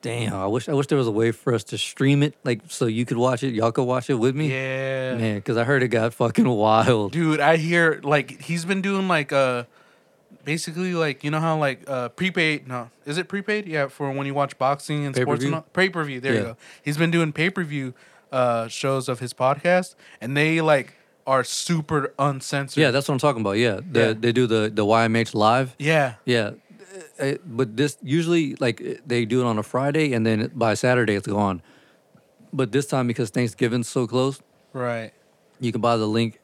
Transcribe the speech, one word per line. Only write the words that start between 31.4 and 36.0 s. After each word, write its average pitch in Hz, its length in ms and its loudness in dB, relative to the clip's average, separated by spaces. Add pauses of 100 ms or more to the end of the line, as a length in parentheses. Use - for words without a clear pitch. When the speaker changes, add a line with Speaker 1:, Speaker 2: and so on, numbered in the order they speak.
Speaker 1:
But 123 200 -2
this 135 140 0
time, 131 200 0
because 117 240 -2
Thanksgiving's 120 580 -2
so 127 180 -2
close, 131 340 -2 (320)
Speaker 2:
Right. 120 400 -6 (460)
Speaker 1:
you 120 140 -2
can 117 80 -2
buy 117 160 4
the 110 100 0